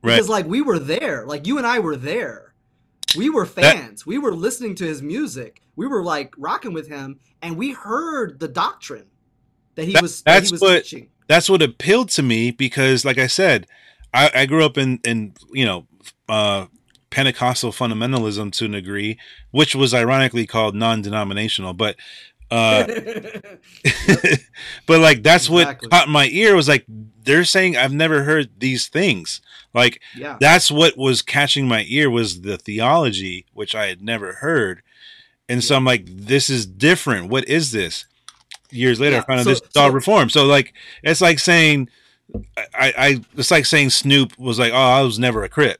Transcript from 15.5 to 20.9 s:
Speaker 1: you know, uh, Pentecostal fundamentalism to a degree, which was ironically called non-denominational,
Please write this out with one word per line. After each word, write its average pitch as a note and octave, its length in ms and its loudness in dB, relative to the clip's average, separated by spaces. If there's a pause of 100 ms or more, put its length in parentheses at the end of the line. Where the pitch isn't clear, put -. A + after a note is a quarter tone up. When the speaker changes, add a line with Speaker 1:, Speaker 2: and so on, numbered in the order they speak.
Speaker 1:
you C3 140 0
know, F#2 200 -6 (420)
uh, G#2 380 0 (440)
Pentecostal B2+ 640 -2
fundamentalism A2 800 -4
to A2+ 140 -6
a - 20 -6
degree, G2+ 500 -8 (320)
which C#3+ 240 0
was C3+ 180 0
ironically A#2+ 540 0
called A2 300 -2
non-denominational, G#2 1000 -4